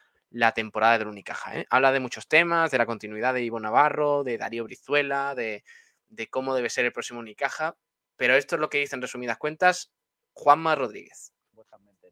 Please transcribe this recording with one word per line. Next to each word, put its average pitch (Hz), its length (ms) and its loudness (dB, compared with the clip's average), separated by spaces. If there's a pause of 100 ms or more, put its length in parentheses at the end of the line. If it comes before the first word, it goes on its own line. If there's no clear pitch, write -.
(300)
la 117 240 2
temporada 110 440 2
del 107 100 -4
Unicaja, 107 500 -10
¿eh? 170 120 -6
Habla 131 220 4
de 135 80 0
muchos - 280 -8
temas, 165 440 2
de 131 60 2
la 120 80 4
continuidad 110 480 -4
de 123 100 -2
Ivo 113 160 -4
Navarro, 143 640 2
de 123 140 -4
Darío 110 280 -6
Brizuela, 139 680 -2
de, 110 280 -6 (460)
de 110 180 -12
cómo 131 280 -2
debe 123 140 0
ser 123 160 0
el 120 60 0
próximo 120 280 -10
Unicaja, 135 580 -6 (400)
pero 127 180 4
esto 143 200 2
es 151 60 -4
lo 151 80 0
que 147 100 -2
dice 143 160 -4
en 127 60 -8
resumidas 120 360 -6
cuentas 170 560 0 (400)
Juanma 156 420 4
Rodríguez. - 580 -8 (800)